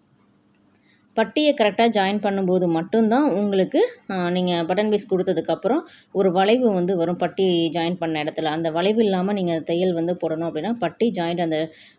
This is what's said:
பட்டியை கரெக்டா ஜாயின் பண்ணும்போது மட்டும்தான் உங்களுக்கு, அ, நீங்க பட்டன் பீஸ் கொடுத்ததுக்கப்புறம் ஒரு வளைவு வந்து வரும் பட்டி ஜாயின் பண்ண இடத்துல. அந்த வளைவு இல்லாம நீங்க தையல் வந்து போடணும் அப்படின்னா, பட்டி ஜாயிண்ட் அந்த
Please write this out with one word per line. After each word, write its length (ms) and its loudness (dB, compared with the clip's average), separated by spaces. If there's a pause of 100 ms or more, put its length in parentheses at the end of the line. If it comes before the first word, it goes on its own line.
(1160)
பட்டியை 360 2
கரெக்டா 340 2
ஜாயின் 320 0
பண்ணும்போது 480 0
மட்டும்தான் 640 2
உங்களுக்கு, 680 0 (100)
அ, 200 -2
நீங்க 340 0
பட்டன் 260 0
பீஸ் 240 -2
கொடுத்ததுக்கப்புறம் 680 0 (320)
ஒரு 200 2
வளைவு 420 2
வந்து 240 0
வரும் 180 0
பட்டி 580 0
ஜாயின் 220 -2
பண்ண 280 -4
இடத்துல. 200 -6
அந்த 280 -2
வளைவு 320 2
இல்லாம 300 0
நீங்க 260 -2
தையல் 340 0
வந்து 200 -2
போடணும் 340 -4
அப்படின்னா, 240 -4
பட்டி 400 -2
ஜாயிண்ட் 300 -2
அந்த 300 -2 (280)